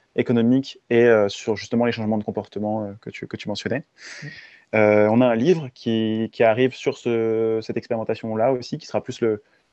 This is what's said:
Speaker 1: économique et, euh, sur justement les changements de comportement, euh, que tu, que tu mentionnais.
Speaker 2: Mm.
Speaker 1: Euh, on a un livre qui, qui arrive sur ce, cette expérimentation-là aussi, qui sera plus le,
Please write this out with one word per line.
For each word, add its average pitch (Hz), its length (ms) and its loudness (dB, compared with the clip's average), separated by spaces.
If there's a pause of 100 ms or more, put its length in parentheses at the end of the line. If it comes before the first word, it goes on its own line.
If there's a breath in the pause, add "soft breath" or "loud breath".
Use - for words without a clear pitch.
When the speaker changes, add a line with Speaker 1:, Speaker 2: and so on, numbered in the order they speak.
(140)
Speaker 1:
économique 120 640 0 (120)
et, 120 140 6
euh, 107 240 6
sur 104 280 -4
justement 120 300 -2
les 117 60 0
changements 110 260 -2
de 107 60 -6
comportement, 107 600 -6
euh, 101 160 -10
que - 80 -18
tu, - 180 -12
que - 120 -10
tu - 100 -12
mentionnais. 104 360 -6 (380 loud breath)
Speaker 2:
Mm. 147 40 -16 (480 loud breath)
Speaker 1:
Euh, 104 360 6
on 117 120 4
a 127 40 4
un 117 80 2
livre 147 400 2
qui, 110 580 -2
qui 120 120 0
arrive 123 300 2
sur - 240 -4
ce, 113 640 0
cette 113 160 -8
expérimentation-là 113 760 -2
aussi, 127 260 -6
qui - 80 -20
sera - 160 -4
plus - 180 -12
le, 110 220 -2 (300)